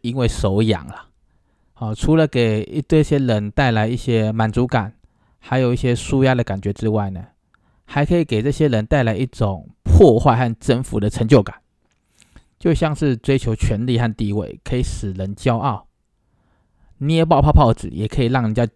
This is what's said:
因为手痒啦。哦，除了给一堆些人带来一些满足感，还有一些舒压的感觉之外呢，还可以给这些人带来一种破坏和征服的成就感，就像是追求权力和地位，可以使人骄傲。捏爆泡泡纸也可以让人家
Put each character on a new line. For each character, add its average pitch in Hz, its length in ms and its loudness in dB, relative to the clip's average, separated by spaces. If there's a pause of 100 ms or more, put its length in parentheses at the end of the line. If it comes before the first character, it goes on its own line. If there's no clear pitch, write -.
因 117 140 -6
为 120 100 2
手 104 340 0
痒 95 260 0
啦。 - 200 -20 (680)
哦， 107 180 -8
除 156 200 0
了 160 120 4
给 113 380 0
一 - 140 -8
堆 156 220 2
些 147 160 0
人 110 320 -2
带 131 220 0
来 110 160 0
一 123 100 -4
些 110 340 0
满 110 200 -2
足 123 160 0
感， 113 260 -4 (460)
还 - 180 -4
有 123 160 0
一 - 20 -2
些 120 200 -2
舒 131 280 -2
压 131 120 2
的 120 80 0
感 98 180 -6
觉 101 100 -4
之 110 160 -4
外 104 220 -2
呢， 92 160 -12 (600)
还 147 200 -2
可 175 100 2
以 170 80 2
给 110 200 -2
这 139 80 0
些 151 160 2
人 110 180 0
带 139 160 0
来 113 140 0
一 123 100 -2
种 98 420 -4 (160)
破 127 360 6
坏 117 180 2
和 117 220 -2
征 123 240 -2
服 - 160 -6
的 104 100 0
成 - 180 -4
就 117 140 8
感， - 140 -6 (1040)
就 170 120 0
像 156 240 0
是 139 220 -2
追 135 180 0
求 117 200 -2
权 113 320 -2
力 123 100 0
和 113 160 0
地 104 180 -4
位， 101 320 -6
可 - 140 -4
以 123 60 0
使 - 300 -6
人 95 220 -8
骄 117 220 0
傲。 113 300 -4 (1120)
捏 160 260 2
爆 160 160 4
泡 147 100 4
泡 131 220 6
纸 - 140 -12
也 104 200 -6
可 - 140 -4
以 117 60 2
让 127 160 0
人 110 100 -2
家 120 100 0 (120)